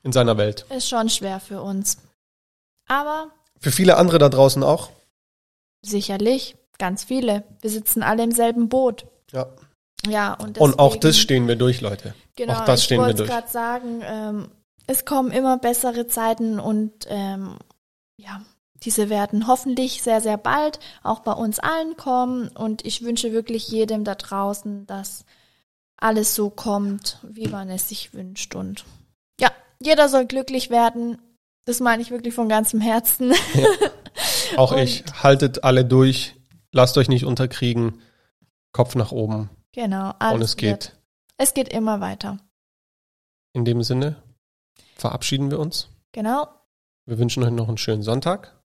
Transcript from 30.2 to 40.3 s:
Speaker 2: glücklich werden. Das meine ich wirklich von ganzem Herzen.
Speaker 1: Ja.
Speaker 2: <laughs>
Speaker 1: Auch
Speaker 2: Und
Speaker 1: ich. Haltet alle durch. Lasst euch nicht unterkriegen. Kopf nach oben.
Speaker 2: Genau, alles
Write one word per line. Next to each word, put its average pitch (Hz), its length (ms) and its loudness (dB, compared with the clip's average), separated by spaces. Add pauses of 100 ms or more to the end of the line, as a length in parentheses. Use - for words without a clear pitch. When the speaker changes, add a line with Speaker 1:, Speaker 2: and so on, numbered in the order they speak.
Speaker 2:
glücklich 262 440 -6
werden. 233 480 0 (460)
Das 240 160 -4
meine 233 220 2
ich 233 100 -10
wirklich 233 220 -6
von 233 140 -2
ganzem 220 320 2
Herzen. 233 520 2 (220)
Speaker 1:
Ja. - 180 6
Speaker 2:
<laughs> - 840 -4
Speaker 1:
Auch 131 160 6
Speaker 2:
Und 131 60 4
Speaker 1:
ich. 123 260 0 (180)
Haltet 139 420 4
alle 127 200 6
durch. 131 500 4 (380)
Lasst 127 260 6
euch 117 100 4
nicht 127 160 2
unterkriegen. 120 760 -2 (720)
Kopf - 220 0
nach 113 180 0
oben. 107 380 -4 (220)
Speaker 2:
Genau, 196 460 -4
alles 220 160 0